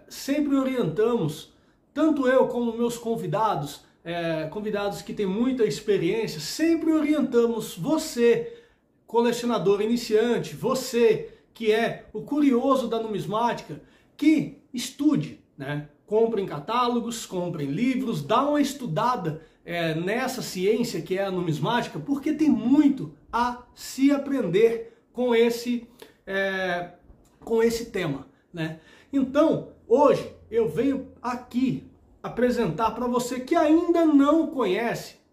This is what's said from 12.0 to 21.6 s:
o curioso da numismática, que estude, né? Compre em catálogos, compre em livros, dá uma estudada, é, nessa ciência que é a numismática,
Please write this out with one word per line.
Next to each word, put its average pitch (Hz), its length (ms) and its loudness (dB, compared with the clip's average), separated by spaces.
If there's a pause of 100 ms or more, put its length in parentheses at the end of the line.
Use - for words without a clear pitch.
o 214 100 -8
curioso 262 680 2
da 226 100 -2
numismática, 208 800 -4 (360)
que 294 420 2 (140)
estude, - 680 -2 (160)
né? 147 320 -6 (160)
Compre 220 380 0
em 180 40 -4
catálogos, 226 800 -2
compre 175 400 -6
em 135 60 -4
livros, 226 520 -2
dá 240 260 2
uma 294 120 2
estudada, 208 800 -2 (240)
é, 165 300 -4
nessa 214 480 -4
ciência 190 580 -2
que 185 160 -4
é 196 80 -2
a 196 60 -4
numismática, 175 720 -2